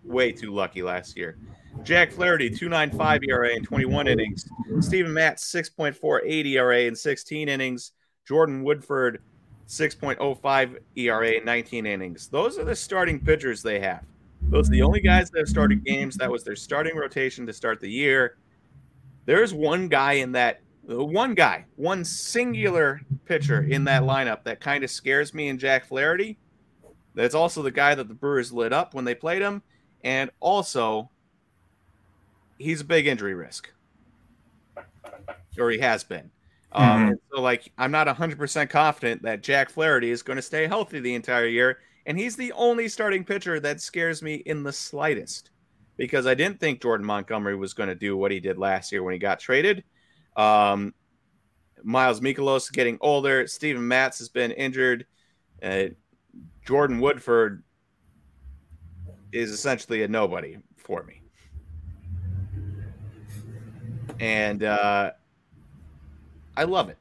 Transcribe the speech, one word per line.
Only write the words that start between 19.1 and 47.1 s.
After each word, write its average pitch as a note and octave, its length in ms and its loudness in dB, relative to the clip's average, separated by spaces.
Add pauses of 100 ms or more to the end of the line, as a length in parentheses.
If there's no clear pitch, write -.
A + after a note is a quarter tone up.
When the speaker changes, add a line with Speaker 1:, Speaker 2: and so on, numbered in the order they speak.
Speaker 1:
There's G3 280 6
one D#3+ 340 0
guy C#3+ 260 4
in C3 200 0
that, B2 280 2 (220)
one D#3+ 500 -2
guy, A#2 320 4 (100)
one F3 300 -4
singular G3 960 0 (240)
pitcher C#3+ 380 0
in C#3 220 0
that C3+ 180 4
lineup C3+ 400 0
that A2+ 180 -8
kinda C#3 260 -2
scares C#3+ 460 -2
me D3+ 140 -6
in C3+ 100 -6
Jack C3 280 2
Flaherty. E3+ 520 -2 (800)
That's A#2+ 200 2
also D#3+ 280 2
the C3+ 80 -2
guy C#3+ 240 4
that B2+ 120 -6
the A2 60 -18
Brewers B2+ 400 -2
lit A#2 200 0
up E3+ 200 0
when C3 120 -6
they A#2+ 100 -2
played F3 260 -4
him. G3+ 220 -4 (400)
And C3 260 -2 (120)
also, B2+ 680 0 (1500)
he's D3+ 240 -4
a C#3+ 40 -12
big D#3 220 4
injury G#2 260 0
risk. - 380 -12 (1900)
Or A#2 140 2
he A2 80 0
has A#2+ 240 0
been. - 280 -12 (420)
Um, A#2 100 6
Speaker 2:
Mm-hmm. A2 260 6
Speaker 1:
and G2+ 100 0 (120)
so, C3+ 100 -4
like, B2 360 0
I'm C3 140 0
not D3+ 180 4
a C3+ 40 0
hundred D3+ 260 -4
percent C#3+ 300 -2
confident D3 520 2
that G#2+ 200 -4
Jack C#3 280 2
Flaherty C3+ 420 2
is A#2+ 100 -4
gonna C3 200 -6
stay D#3 260 -2
healthy F#3 320 -4
the B2 160 -4
entire A#2+ 320 0
year. B2 320 2 (260)
And D#3 140 -6
he's A#3 160 -6
the B3+ 160 -8
only A#3 380 2
starting G3 340 -2
pitcher F3+ 380 -4
that D3 180 -4
scares E3 420 -4
me D#3 140 -8
in D3+ 280 -6
the C#3 100 -6
slightest, - 800 -6 (440)
because C3 320 0
I C3 60 6
didn't F3+ 260 0
think D3 220 -2
Jordan A2+ 240 0
Montgomery G#2 500 -2